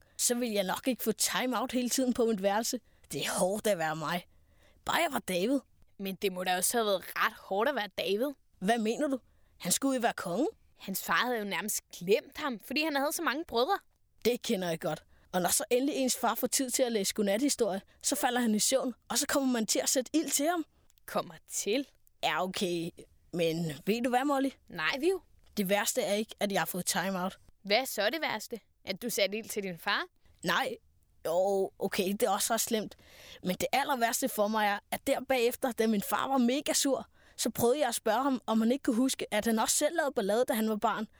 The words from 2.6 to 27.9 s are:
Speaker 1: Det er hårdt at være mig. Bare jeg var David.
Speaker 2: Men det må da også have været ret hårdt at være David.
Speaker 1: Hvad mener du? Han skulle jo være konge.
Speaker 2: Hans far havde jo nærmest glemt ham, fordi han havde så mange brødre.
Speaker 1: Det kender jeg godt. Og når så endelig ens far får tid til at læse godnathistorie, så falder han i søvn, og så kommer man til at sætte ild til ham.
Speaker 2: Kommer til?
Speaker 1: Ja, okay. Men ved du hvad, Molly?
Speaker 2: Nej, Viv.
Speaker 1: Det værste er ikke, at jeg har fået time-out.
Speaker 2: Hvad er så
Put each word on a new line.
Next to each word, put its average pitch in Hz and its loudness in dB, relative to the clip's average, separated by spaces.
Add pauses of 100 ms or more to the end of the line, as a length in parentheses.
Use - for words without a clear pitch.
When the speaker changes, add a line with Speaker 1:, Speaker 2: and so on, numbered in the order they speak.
Speaker 1:
Det 135 -4
er - -2
hårdt 196 0
at 196 2
være 160 -2
mig. 160 -4 (580)
Bare - -2
jeg 330 2
var 247 -2
David. 196 0 (380)
Speaker 2:
Men 190 -8
det - -2
må 180 -6
da 180 2
også 185 2
have 226 2
været 196 0 (120)
ret 202 2
hårdt 214 -2
at 285 -2
være 208 -4
David. 214 0 (280)
Speaker 1:
Hvad 226 2
mener 233 0
du? 269 -2 (380)
Han 175 -4
skulle 269 0
jo 240 -2
være 220 2
konge. 196 -4 (300)
Speaker 2:
Hans - -8
far 190 0 (120)
havde 247 -2
jo 214 -4
nærmest 196 -4 (180)
glemt 190 0
ham, 269 -4
fordi 285 -2
han 311 0
havde 285 0
så - -4
mange 294 -2
brødre. 233 0 (460)
Speaker 1:
Det 233 2
kender 185 -2
jeg 165 -2
godt. 156 -4 (280)
Og 185 2
når 170 0
så - 2
endelig 254 2
ens 262 0
far 226 2
får 247 -2
tid 262 0
til 262 2
at 240 0
læse 196 0
godnathistorie, 208 0 (220)
så - 0
falder 247 0
han 220 4
i 208 4
søvn, 262 0 (140)
og 226 0
så 285 0
kommer 269 2
man 226 0
til - 0
at - 0
sætte 254 0
ild 302 2
til 285 0
ham. 349 0 (400)
Speaker 2:
Kommer 170 -6 (160)
til? 254 -2 (360)
Speaker 1:
Ja, 160 2
okay. 175 -2 (440)
Men 165 0 (140)
ved 233 0
du 262 0
hvad, 247 2
Molly? 269 2 (180)
Speaker 2:
Nej, 170 -2
Viv. 349 2 (360)
Speaker 1:
Det 190 0
værste 208 2
er 196 2
ikke, 214 -4
at 202 -2
jeg 180 2
har 160 2
fået 180 -4
time-out. 185 -2 (240)
Speaker 2:
Hvad 202 2
er 262 2
så 208 0